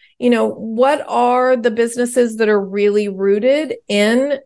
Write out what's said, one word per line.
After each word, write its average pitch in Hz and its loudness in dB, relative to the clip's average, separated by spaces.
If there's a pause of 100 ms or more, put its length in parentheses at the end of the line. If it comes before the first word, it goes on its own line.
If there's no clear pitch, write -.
(200)
you 240 2
know, 220 2
what 240 -2
are 247 2
the 233 -2
businesses 240 -2
that 220 0
are 208 2
really 202 0
rooted 208 0 (120)
in 240 0